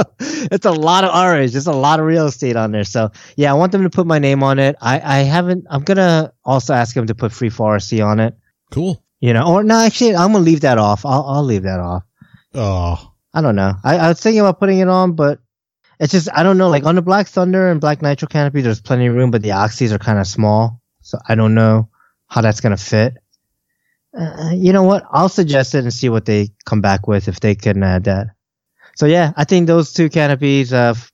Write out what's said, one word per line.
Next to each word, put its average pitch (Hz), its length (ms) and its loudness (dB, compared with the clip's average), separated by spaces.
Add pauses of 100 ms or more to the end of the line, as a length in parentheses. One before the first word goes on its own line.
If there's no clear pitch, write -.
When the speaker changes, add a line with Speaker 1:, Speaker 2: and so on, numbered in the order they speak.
(180)
Speaker 1:
it's 269 480 -6
a 190 60 2
lot 165 320 2
of 175 100 0
orange. 165 380 2
There's 139 160 -6
a 160 40 0
lot 143 280 2
of 156 60 -2
real 160 200 0
estate 127 300 -4
on 110 160 -2
there. 107 120 -2
So 110 260 -4 (260)
yeah, 143 140 2
I 139 40 2
want 180 180 2
them 196 100 0
to 180 80 0
put 180 160 -2
my 160 120 2
name 139 240 0
on 135 160 2
it. 139 220 0
I, 127 200 -2
I 139 180 0
haven't, 175 520 0
I'm 143 140 -4
gonna 175 480 2 (120)
also 131 280 0
ask 117 220 0
them 117 140 -4
to 113 60 -4
put 110 180 -6
Free 113 180 -4
Fall 110 160 -4
R 107 120 2
C 110 220 -4
on 107 200 0
it. 110 140 -2 (360)
Speaker 2:
Cool. 170 340 -6 (160)
Speaker 1:
You 120 140 0
know, 117 180 0
or 196 100 2
no, 220 160 2
actually, 226 380 0
I'm 185 160 2
gonna 196 120 2
leave 160 180 2
that 127 160 2
off. 104 260 0
I'll, 139 200 -2
I'll 139 200 -2
leave 104 200 -2
that 95 140 -4
off. 90 260 -6 (500)
Speaker 2:
Oh. 90 580 -4 (220)
Speaker 1:
I 160 80 -2
don't 117 140 0
know. 98 180 0 (100)
I, 135 140 2
I 165 100 2
was 170 120 0
thinking 220 200 2
about 190 180 2
putting 196 200 0
it 185 100 2
on, 185 240 2
but 147 260 0 (640)
it's 151 120 -2
just, 175 220 0
I 151 80 2
don't 185 160 4
know. 185 100 2
Like 143 160 0
on 165 120 2
the 180 60 2
Black 190 260 0
Thunder 185 420 0
and 160 100 0
Black 151 220 -2
Nitro 143 240 -2
canopy, 143 360 -2
there's 113 180 -2
plenty 123 260 0
of 120 80 0
room, 123 160 2
but 113 120 0
the 107 80 -6
Oxys 107 420 -2
are 101 80 -2
kinda 104 240 0
small. 110 560 0 (220)
So - 160 -12 (100)
I 113 80 0
don't 110 180 2
know 110 340 4 (380)
how - 140 -4
that's 110 200 0
gonna 101 160 -2
fit. 110 380 -2 (1040)
Uh, 160 340 -8
you 185 220 4
know 196 80 4
what? 190 280 2
I'll 180 200 2
suggest 143 440 0
it 147 100 0
and 120 100 -2
see 123 160 -2
what 113 160 -2
they 104 240 0 (160)
come 110 160 0
back 98 260 0
with 101 200 -2
if 90 120 -6
they 104 140 0
can 98 280 -2
add 92 220 0
that. 101 220 -2 (680)
So 151 120 0
yeah, 160 300 2
I 147 80 -2
think 175 220 2
those 165 280 2
two 160 160 0
canopies, 139 640 0
uh, 120 200 2
f-, 120 200 -12